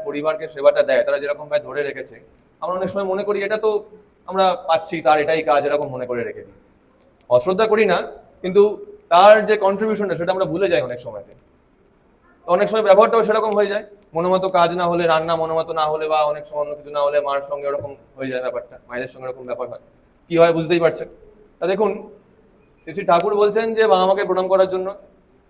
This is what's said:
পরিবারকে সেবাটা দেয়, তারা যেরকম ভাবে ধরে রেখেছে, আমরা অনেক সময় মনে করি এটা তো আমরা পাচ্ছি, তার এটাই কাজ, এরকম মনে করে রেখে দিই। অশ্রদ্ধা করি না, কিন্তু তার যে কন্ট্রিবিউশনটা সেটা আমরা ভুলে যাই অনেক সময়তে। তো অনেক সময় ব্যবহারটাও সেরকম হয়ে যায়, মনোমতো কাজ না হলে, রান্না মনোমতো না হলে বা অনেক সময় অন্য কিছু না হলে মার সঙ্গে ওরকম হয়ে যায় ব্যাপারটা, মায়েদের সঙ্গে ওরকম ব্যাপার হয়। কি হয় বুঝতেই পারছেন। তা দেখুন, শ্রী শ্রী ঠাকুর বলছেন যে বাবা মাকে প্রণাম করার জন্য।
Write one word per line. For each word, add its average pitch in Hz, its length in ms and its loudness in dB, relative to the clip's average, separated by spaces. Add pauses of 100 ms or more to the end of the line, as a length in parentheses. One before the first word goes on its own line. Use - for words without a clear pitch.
পরিবারকে 151 420 -4
সেবাটা 143 360 2
দেয়, 135 200 2
তারা 143 160 0
যেরকম 147 300 -6
ভাবে 147 140 -2
ধরে 135 200 -6
রেখেছে, 131 360 -10 (400)
আমরা 175 160 -6
অনেক 185 140 -4
সময় 196 140 -4
মনে 196 200 -4
করি 202 200 -2
এটা 208 140 -4
তো 214 280 -2 (400)
আমরা 185 300 0 (120)
পাচ্ছি, 160 340 -2
তার 151 180 4
এটাই 156 240 0
কাজ, 143 220 2
এরকম 147 240 -2
মনে 127 160 -8
করে 120 180 -6
রেখে 104 180 -10
দিই। - 120 -20 (760)
অশ্রদ্ধা 185 380 2
করি 214 180 4
না, 180 160 2 (400)
কিন্তু 202 440 2 (240)
তার 202 360 8
যে 214 120 2
কন্ট্রিবিউশনটা 196 580 -2
সেটা 170 160 -4
আমরা 185 140 0
ভুলে 175 240 -2
যাই 156 120 2
অনেক 123 180 -8
সময়তে। 104 320 -14 (1120)
তো 170 60 -2
অনেক 202 180 2
সময় 220 120 0
ব্যবহারটাও 214 420 6
সেরকম 214 320 0
হয়ে 208 120 2
যায়, 208 180 -6 (280)
মনোমতো 180 360 0
কাজ 175 260 2
না 180 100 -2
হলে, 170 220 0
রান্না 165 280 2
মনোমতো 160 380 -4
না 156 120 0
হলে 156 220 -2
বা 156 160 2
অনেক 147 240 -4
সময় 147 140 -6
অন্য 147 140 -6
কিছু 143 140 -20
না 147 120 -4
হলে 143 200 0
মার 139 280 -4
সঙ্গে 143 180 -6
ওরকম 143 280 -8 (200)
হয়ে 135 140 -8
যায় 127 120 -6
ব্যাপারটা, 123 460 -8
মায়েদের 123 200 -10
সঙ্গে 127 200 -16
ওরকম 127 180 -12
ব্যাপার 123 240 -8
হয়। - 100 -16 (500)
কি 170 80 -2
হয় 170 160 6
বুঝতেই 165 260 0
পারছেন। 160 280 0 (520)
তা 170 80 -4
দেখুন, 196 420 -2 (760)
শ্রী 160 100 -16
শ্রী 190 120 -6
ঠাকুর 190 300 2
বলছেন 208 380 0
যে 220 140 2
বাবা 185 180 4
মাকে 190 180 2
প্রণাম 185 240 -2
করার 190 220 2
জন্য। 185 260 -6 (540)